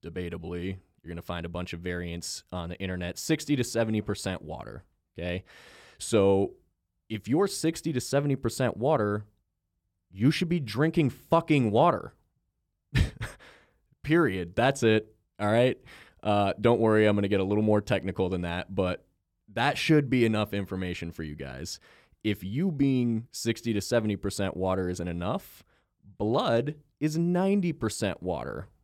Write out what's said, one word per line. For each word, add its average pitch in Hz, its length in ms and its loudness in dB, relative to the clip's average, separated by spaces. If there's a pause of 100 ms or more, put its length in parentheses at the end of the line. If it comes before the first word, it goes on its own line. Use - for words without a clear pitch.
debatably, 87 760 -8 (240)
you're 82 80 -16
gonna 85 120 -10
find 87 220 -8
a 85 60 -8
bunch 90 240 -8
of 85 60 -12
variants 87 680 -8
on 87 200 -8
the 87 100 -12
internet, 90 380 -6
sixty 151 380 -2
to 123 60 0
seventy 110 380 0
percent 95 420 -6
water, 55 420 -14 (340)
okay? 87 260 -4 (540)
So 98 560 4 (560)
if 110 180 -8
you're 165 180 2
sixty 165 460 -4
to 123 80 -2
seventy 143 360 0
percent 120 420 -2
water, 107 480 0 (840)
you 104 200 2
should 170 180 -2
be 170 120 0
drinking 135 500 0
fucking 147 600 2
water. 123 440 2 (800)
<laughs> - 1080 -4
Period. 95 540 2
That's 131 260 2
it. 110 320 4 (240)
All 104 80 0
right? 117 320 4 (440)
Uh, 104 360 2
don't 117 220 4
worry, 107 240 6
I'm 104 120 6
gonna 98 120 0
get 98 120 2
a 95 40 0
little 104 180 2
more 107 200 4
technical 95 480 -2
than 92 100 -2
that, 87 340 -6
but 92 300 -2 (480)
that 123 240 0
should 147 320 2
be 123 160 4
enough 107 300 0
information 92 560 -6
for 80 120 -12
you 76 120 -8
guys. 69 460 -12 (420)
If 107 200 -2
you 139 300 -2
being 123 580 0
sixty 113 440 -4
to 101 80 0
seventy 107 340 0
percent 98 400 -4
water 92 320 0
isn't 87 200 -4
enough, 87 560 -6 (520)
blood 127 600 0 (220)
is 151 200 -2
ninety 180 560 2
percent 107 480 -4
water. 67 460 -6 (160)